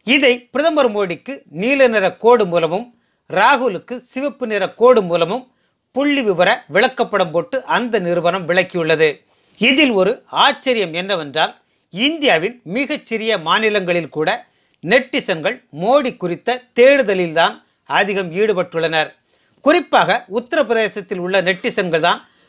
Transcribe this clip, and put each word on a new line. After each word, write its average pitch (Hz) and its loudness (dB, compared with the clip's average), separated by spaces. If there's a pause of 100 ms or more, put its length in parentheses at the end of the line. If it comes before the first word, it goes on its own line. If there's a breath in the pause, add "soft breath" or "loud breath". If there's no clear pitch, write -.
இதை 247 2
பிரதமர் 285 0
மோடிக்கு 208 -6
நீல 254 2
நிற 208 0
கோடு 226 4
மூலமும், 170 -2 (340)
ராகுலுக்கு 233 0
சிவப்பு 254 -8
நிற 196 -4
கோடு 226 4
மூலமும் 175 -2 (400)
புள்ளி 285 0
விவர 196 2
விளக்கப்படம் 208 0
போட்டு 175 -4
அந்த 214 -2
நிறுவனம் 175 -2
விளக்கியுள்ளது. 160 0 (360)
இதில் 269 4
ஒரு 196 0
ஆச்சரியம் 226 0
என்னவென்றால், 170 -4 (340)
இந்தியாவின் 233 -2
மிகச்சிறிய 220 -4
மாநிலங்களில் 175 -2
கூட 165 -4 (360)
நெட்டிசன்கள் 214 -2 (180)
மோடி 247 0
குறித்த 185 -6 (120)
தேடுதலில்தான் 202 2 (200)
அதிகம் 185 -2
ஈடுபட்டுள்ளனர். 165 -2 (460)
குறிப்பாக 247 2
உத்தரப்பிரதேசத்தில் 226 -4
உள்ள 185 0
நெட்டிசன்கள் 180 -2
தான் 180 0 (220 soft breath)